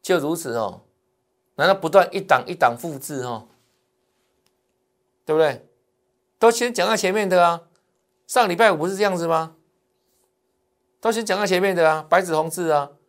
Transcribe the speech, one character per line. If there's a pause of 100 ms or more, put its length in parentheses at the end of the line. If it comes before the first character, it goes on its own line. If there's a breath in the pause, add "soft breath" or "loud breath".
就
如
此
哦， (760)
难
道
不
断
一
档
一
档
复
制
哦？ (1800)
对
不
对？ (720)
都
先
讲
在
前
面
的
啊， (580)
上
礼
拜
五
不
是
这
样
子
吗？ (1400)
都
先
讲
在
前
面
的
啊，
白
纸
红
字
啊 (160)